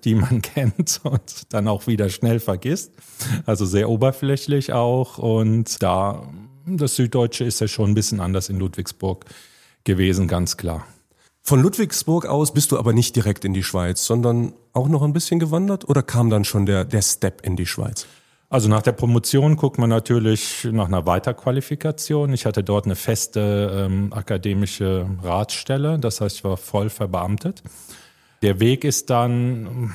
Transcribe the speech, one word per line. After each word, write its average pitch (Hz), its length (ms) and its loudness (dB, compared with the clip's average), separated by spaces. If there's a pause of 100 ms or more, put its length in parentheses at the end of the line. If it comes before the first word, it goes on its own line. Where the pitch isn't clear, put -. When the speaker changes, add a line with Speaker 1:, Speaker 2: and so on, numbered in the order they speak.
Speaker 1:
die 113 100 2
man 113 280 2
<laughs> - 0 -
kennt - 600 -2
und - 500 -6
dann 107 140 0
auch 101 180 -2
wieder 104 240 0
schnell 117 300 0
vergisst. 110 520 -4 (540)
Also 104 180 2
sehr 101 240 2
oberflächlich 135 840 0
auch. 120 420 0
Und 110 640 0
da, 95 400 0 (440)
das 160 300 -2
Süddeutsche 120 480 0
ist 113 180 -2
ja 104 60 0
schon 104 240 0
ein - 20 2
bisschen 104 260 0
anders 92 300 -2
in 95 80 -4
Ludwigsburg 92 680 -6 (600)
gewesen, 92 440 2
ganz 87 300 -2
klar. 80 260 -6 (560)
Speaker 2:
Von 131 220 4
Ludwigsburg 170 640 0
aus 147 260 0
bist 147 200 2
du - 60 2
aber 113 140 2
nicht 117 240 2
direkt 104 300 0
in 95 80 0
die 95 80 0
Schweiz, 90 420 -2
sondern 120 480 2 (220)
auch 127 140 0
noch 151 120 2
ein 147 140 2
bisschen 170 240 0
gewandert? 180 500 0
Oder 139 140 4
kam 120 260 2
dann 107 160 4
schon 101 220 2
der, 98 180 2
der 107 160 0
Step - 460 -2
in 92 100 0
die 90 80 -4
Schweiz? - 420 -6 (440)
Speaker 1:
Also 110 180 2
nach 107 140 6
der 120 100 2
Promotion 139 640 2
guckt 143 220 0
man 117 120 2
natürlich 113 800 0
nach 110 160 2
einer 87 200 0
Weiterqualifikation. 139 1300 -2
Ich - 140 -2
hatte 107 160 0
dort 101 220 0
eine 95 100 -2
feste, 101 960 -2
ähm, 98 240 -2
akademische 95 960 -2 (140)
Ratsstelle, 135 760 -2
das 117 220 -4
heißt, 101 160 -2
ich - 80 -12
war 95 120 -2
voll 104 320 -4
verbeamtet. 101 760 -4 (800)
Der 98 180 2
Weg 127 240 4
ist - 260 -2
dann, 120 840 0